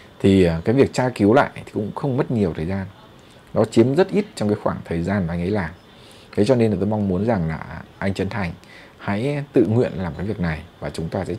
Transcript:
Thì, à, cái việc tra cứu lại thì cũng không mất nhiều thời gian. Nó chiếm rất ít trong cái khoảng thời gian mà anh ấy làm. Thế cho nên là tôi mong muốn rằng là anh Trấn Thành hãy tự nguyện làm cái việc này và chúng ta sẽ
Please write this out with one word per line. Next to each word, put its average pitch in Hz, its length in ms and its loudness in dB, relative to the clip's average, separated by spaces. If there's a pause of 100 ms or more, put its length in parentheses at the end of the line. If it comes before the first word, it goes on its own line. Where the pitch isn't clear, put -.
(200)
Thì, 98 240 6
à, 82 220 2
cái 110 100 2
việc 135 180 4
tra 127 220 0
cứu 104 180 4
lại 135 220 4
thì - 180 -14
cũng 104 220 -6
không 131 220 -4
mất 160 140 -2
nhiều 101 240 0
thời 80 100 -4
gian. 95 200 -4 (680)
Nó 110 120 2
chiếm 131 300 4
rất 190 140 2
ít 208 160 0 (100)
trong 104 140 -2
cái 104 140 0
khoảng - 220 -2
thời 85 180 -4
gian 95 240 -2
mà 85 60 -4
anh 87 80 -4
ấy 92 100 -2
làm. 95 180 -4 (680)
Thế 104 100 4
cho 127 100 4
nên 113 160 4
là 92 80 0
tôi 98 100 0
mong 107 180 0
muốn 95 180 0
rằng 98 220 0
là 76 340 -8 (180)
anh 95 140 -2
Trấn 92 160 -4
Thành 92 220 -6 (460)
hãy 135 460 -4 (100)
tự 127 160 6
nguyện 117 260 2
làm 85 220 -6
cái 87 80 -6
việc 104 140 -6
này 82 220 -4 (180)
và 73 100 -8
chúng 80 200 -8
ta 92 160 -4
sẽ 85 140 -6